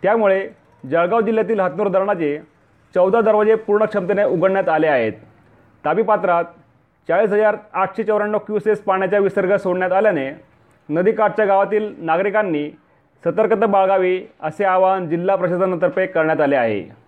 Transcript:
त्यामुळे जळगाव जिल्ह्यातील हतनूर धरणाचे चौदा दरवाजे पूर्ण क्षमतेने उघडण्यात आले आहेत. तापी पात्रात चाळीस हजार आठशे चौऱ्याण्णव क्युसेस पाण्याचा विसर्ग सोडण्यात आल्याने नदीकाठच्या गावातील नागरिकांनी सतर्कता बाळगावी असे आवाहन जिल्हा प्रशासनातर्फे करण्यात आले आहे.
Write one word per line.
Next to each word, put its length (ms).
त्यामुळे 480
जळगाव 300
जिल्ह्यातील 400
हतनूर 280
धरणाचे 520
चौदा 260
दरवाजे 340
पूर्ण 300
क्षमतेने 400
उघडण्यात 440
आले 180
आहेत. 260
तापी 180
पात्रात 420
चाळीस 240
हजार 240
आठशे 300
चौऱ्याण्णव 360
क्युसेस 440
पाण्याचा 360
विसर्ग 380
सोडण्यात 360
आल्याने 380
नदीकाठच्या 540
गावातील 540
नागरिकांनी 720
सतर्कता 420
बाळगावी 560
असे 240
आवाहन 440
जिल्हा 280
प्रशासनातर्फे 680
करण्यात 340
आले 160
आहे. 400